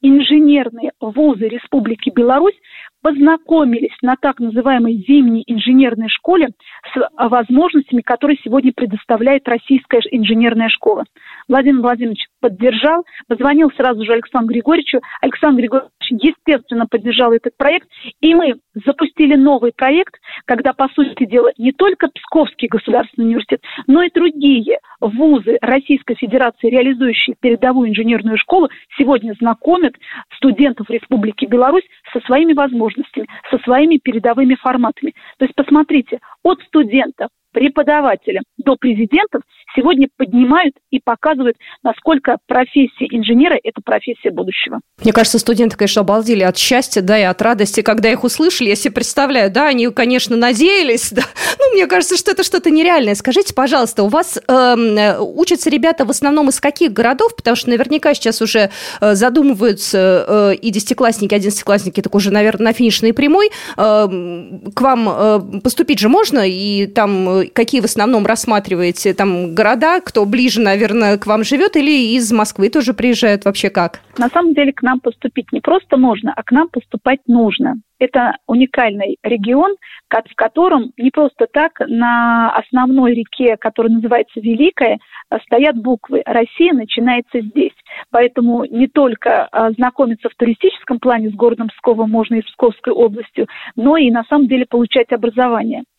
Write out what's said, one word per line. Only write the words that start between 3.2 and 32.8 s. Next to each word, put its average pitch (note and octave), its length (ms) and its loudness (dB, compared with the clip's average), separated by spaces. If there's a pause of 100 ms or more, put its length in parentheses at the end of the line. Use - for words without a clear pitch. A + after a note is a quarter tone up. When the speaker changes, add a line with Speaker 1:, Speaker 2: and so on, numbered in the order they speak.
Speaker 1:
на B3+ 140 0
так C4 240 -4
называемой A#3 680 -2
зимней B3 400 4
инженерной A#3 640 0
школе D#4+ 400 0 (440)
с A#3+ 380 -2
возможностями, B3+ 720 0
которые C#4 420 0
сегодня B3+ 300 0
предоставляет A#3+ 760 -2
российская B3+ 540 0 (100)
инженерная A3+ 580 0
школа. - 360 -2 (420)
Владимир C4 360 2
Владимирович A#3 440 -4 (140)
поддержал, B3 640 0 (240)
позвонил C#4 480 2
сразу B3 280 -2
же G#3+ 100 0
Александру A#3 380 -2
Григорьевичу. C#4 480 0 (200)
Александр C4+ 400 0
Григорьевич, A#3+ 320 -4 (180)
естественно, A#3+ 760 -2
поддержал A#3 460 0
этот A#3 240 -2
проект, D#4+ 320 -2 (320)
и D#4+ 140 4
мы D#4+ 220 2 (280)
запустили D4 520 0
новый C4+ 360 4
проект, D4+ 440 -2 (280)
когда, C4 280 -2
по C4+ 160 -2
сути C4+ 360 -2
дела, A#3+ 320 2
не A#3+ 140 0
только F4+ 380 0
Псковский - 600 -4
государственный A#3 600 -2
университет, A3+ 340 -4 (240)
но D4 160 6
и F4 100 -2
другие D4 680 0 (220)
вузы A#3+ 600 2
Российской C4 560 -2
Федерации, A#3+ 520 -2
реализующие B3 720 0
передовую B3+ 500 0
инженерную A3 480 -2
школу, E4+ 300 2 (300)
сегодня A#3 400 0
знакомят C4 560 0 (420)
студентов C4+ 540 0
Республики A3 540 -4
Беларусь B3+ 400 2 (280)
со A#3+ 80 -4
своими D#4 320 2
возможностями, C4 720 -2 (240)